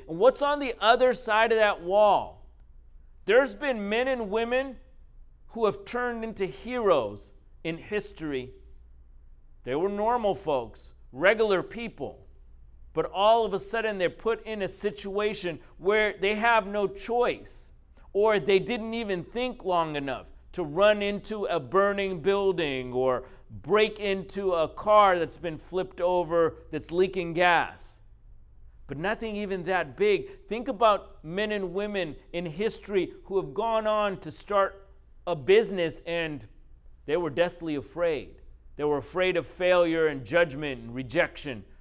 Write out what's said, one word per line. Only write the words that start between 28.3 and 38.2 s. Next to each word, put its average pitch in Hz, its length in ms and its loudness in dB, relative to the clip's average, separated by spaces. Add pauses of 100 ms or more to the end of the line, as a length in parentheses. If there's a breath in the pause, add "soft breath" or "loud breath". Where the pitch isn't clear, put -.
But 135 80 -8
nothing 214 400 -4
even 196 280 -4
that 165 320 -2
big. 185 520 0
Think 226 180 -6
about 208 580 2
men 202 280 -2
and 190 200 -4
women 190 440 -4 (160 soft breath)
in 175 120 -4
history 190 680 -2 (100)
who 190 140 -4
have 151 180 -4
gone 220 320 0
on 208 320 0
to 156 140 -12
start - 480 0 (460)
a 180 80 -2
business 180 720 2
and 165 400 -4 (600)
they 151 100 0
were 170 140 0
deathly 165 460 -2
afraid. 147 600 -4 (400)